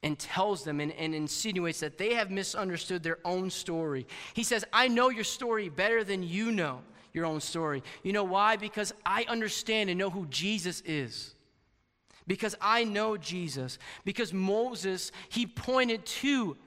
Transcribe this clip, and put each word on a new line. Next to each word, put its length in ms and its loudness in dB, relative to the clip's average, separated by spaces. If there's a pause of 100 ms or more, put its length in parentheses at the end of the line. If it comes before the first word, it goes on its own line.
and 160 -2
tells 440 0
them 160 -2
and, 120 -2
and 240 -2
insinuates 640 -2
that 180 -6
they 160 0
have 160 0
misunderstood 720 -2
their 240 -2
own 240 0
story. 560 -2 (300)
He 80 0
says, 280 2
"I 160 6
know 220 6
your 140 -2
story 440 -2
better 360 2
than 180 -2
you 300 0
know 300 0 (300)
your 140 -2
own 160 0
story." 400 -2 (220)
You 100 0
know 100 2
why? 320 6
Because 380 -2 (100)
I 240 2
understand 640 0
and 80 0
know 140 0
who 160 -6
Jesus 580 -2
is. 480 -4 (920)
Because 340 0
I 220 6
know 340 0
Jesus. 640 -6 (240)
Because 280 -2
Moses, 800 0 (180)
he 180 0
pointed 580 2
to 500 2 (120)